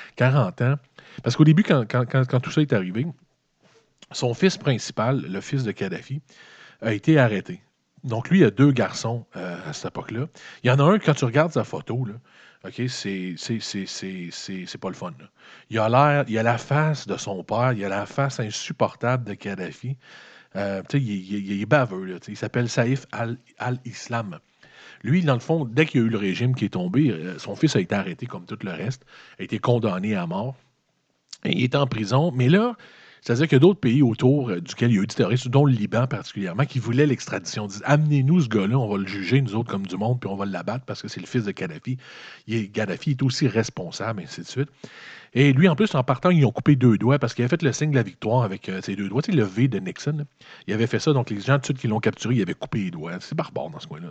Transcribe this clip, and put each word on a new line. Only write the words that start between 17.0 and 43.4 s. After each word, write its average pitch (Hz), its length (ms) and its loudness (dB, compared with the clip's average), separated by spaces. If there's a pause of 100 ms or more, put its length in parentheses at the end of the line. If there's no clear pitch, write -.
de 98 100 -4
son 92 280 -8
père, 120 300 0
il 101 120 -4
a 98 40 -2
la 101 180 -4
face 139 320 -4
insupportable 120 840 -2
de 101 120 -8
Kadhafi. 98 640 -8 (580)
Euh, 98 340 -4
tu 143 80 0
sais, 139 60 2
il, 98 280 -4
il, 101 200 -4
il 101 100 -2
est 107 60 -4
baveux, 107 380 2
là, 90 140 -10
tu - 60 -20
sais. 101 60 -14
Il 101 60 -12
s'appelle 117 320 -2
Saïf 127 420 0
al-, 117 260 -6 (220)
al-Islam. 117 800 -8 (640)
Lui, 165 180 4
dans 143 140 4
le 117 40 0
fond, 160 240 0
dès 123 220 2
qu'il 147 160 2
y - 20 6
a 113 40 4
eu - 20 2
le 113 80 -2
régime 101 380 0
qui 110 100 -2
est 95 40 0
tombé, 101 420 2
euh, 87 260 -6
son 101 180 -10
fils - 200 2
a 113 60 4
été 90 120 -2
arrêté 98 320 -4
comme 90 220 -12
tout 107 160 -12
le 98 80 -6
reste, 92 340 -8 (340)
a 95 40 -10
été 98 160 -6
condamné 107 560 0
à 90 100 -4
mort. 101 300 -6 (920)
Et - 100 0
il 123 80 0
est 127 120 0
en 143 100 4
prison, 127 460 0
mais 127 180 2
là, 214 260 4 (460)
c'est-à-dire 123 260 0
qu'il 147 80 4
y - 20 8
a - 20 8
d'autres 180 200 8
pays 131 220 4
autour, 127 480 4
euh, 87 100 -2
duquel 101 320 0
il 110 40 4
y 98 40 4
a 98 40 2
eu 104 40 -2
du - 60 -8
terrorisme, 123 380 0
dont 139 120 6
le 139 100 6
Liban 110 340 0
particulièrement, 101 580 -4
qui 127 140 -4
voulaient 117 260 2
l'extradition. 107 600 -6
Ils 101 40 -8
disent, « 101 160 -14
Amenez-nous 147 560 4
ce 120 80 0
gars-là, 110 300 2
on 110 100 0
va 101 80 -2
le 98 80 -2
juger, 98 360 0
nous 104 140 -2
autres, 117 140 -2
comme 98 160 -4
du 90 100 -8
monde, 117 240 -2
puis 101 80 -8
on 98 80 -6
va 101 120 -4
l'abattre 95 380 -6
parce - 180 -10
que - 40 -10
c'est - 120 -12
le - 80 -12
fils 117 180 -2
de 101 60 -4
Kadhafi. » 92 460 -8 (500)
Il 110 80 -4
est, 107 140 -2
Kadhafi 107 420 -4
est 127 100 -2
aussi 131 260 2